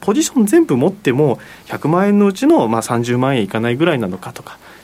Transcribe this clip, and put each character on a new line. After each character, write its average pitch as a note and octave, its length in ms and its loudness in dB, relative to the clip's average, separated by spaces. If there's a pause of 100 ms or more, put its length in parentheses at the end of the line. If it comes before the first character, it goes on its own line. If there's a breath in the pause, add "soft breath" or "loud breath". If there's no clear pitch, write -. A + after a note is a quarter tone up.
ポ G#3+ 140 0
ジ D#4 80 0
シ - 80 -4
ョ C#4 80 -2
ン G#3 80 2
全 E4 180 4
部 D#3 100 0
持 B2+ 120 2
っ G3 40 0
て C#3+ 220 -2
も C3 240 2 (300 loud breath)
百 C3+ 220 -6
万 F#3 180 2
円 G3+ 100 2
の G#3 80 4
う G3 80 2
ち B3+ 140 -2
の、 D4 200 4
ま A2+ 120 0
あ、 - 20 -2
三 A#2+ 220 -2
十 A#2+ 140 -2
万 C3 200 0
円 A2 60 0
い F#2+ 40 -4
か A2 120 -4
な A#2 100 -2
い A#2+ 60 -2
ぐ D3+ 100 0
ら F3 80 2
い C3 60 -2
な G#2+ 80 -4
の F#2 100 -8
か - 160 -16
と - 80 -18
か、 - 160 -20 (260 loud breath)